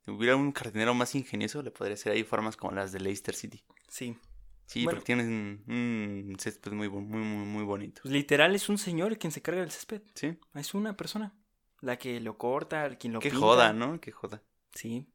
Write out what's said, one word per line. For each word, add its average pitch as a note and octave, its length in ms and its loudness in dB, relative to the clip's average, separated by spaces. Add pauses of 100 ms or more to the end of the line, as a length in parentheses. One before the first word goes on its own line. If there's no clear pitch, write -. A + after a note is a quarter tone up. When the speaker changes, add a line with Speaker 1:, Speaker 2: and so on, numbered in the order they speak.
Speaker 1:
hubiera A2 280 4
un C#3 160 2
jardinero A2+ 420 0
más B2 220 2
ingenioso, A#2 480 -4
le B2 80 -10
podría G2+ 220 -4
hacer G#2 180 -2
ahí G#2+ 140 2
formas G#2+ 320 -2
como - 160 -6
las F#2+ 180 -2
de F#2+ 80 -6
Leicester G2 340 -4
City. - 300 -12 (240)
Speaker 2:
Sí. A#2+ 300 -8 (480)
Speaker 1:
Sí, A#2+ 180 -2
Speaker 2:
Bueno. A#2+ 140 2
Speaker 1:
porque - 80 -10
tienen A2 640 0
un, A2 640 -2
un F#2+ 60 -8
césped - 360 -6
muy G#2 160 -2
bo-, G2+ 100 -6
muy, G#2+ 220 -4
muy, G#2 240 -2
muy G#2 180 -4
bonito. G2+ 380 -4
Speaker 2:
Pues C3 100 -6
literal D3 440 4
es G3 120 -2
un G#3 100 2
señor F3+ 400 -2
quien E3 140 -4
se D3 100 -8
carga F3+ 200 -2
del E3+ 100 -4
césped. - 300 -10 (140)
Speaker 1:
Sí. E3 220 -2 (160)
Speaker 2:
Es C#3+ 200 -8
una G3+ 240 -2
persona G#3 360 -6 (500)
la B2 140 -2
que B2 220 -4
lo A2 180 -6
corta, C#3+ 640 0
quien A#2 120 -4
lo A2+ 80 -2
Speaker 1:
Qué C#3 120 0
Speaker 2:
pinta. C3 120 4
Speaker 1:
joda, A2+ 300 10
¿no? C3+ 260 -2
Qué - 120 -12
joda. G#2+ 320 -10 (320)
Speaker 2:
Sí. A#2+ 400 -6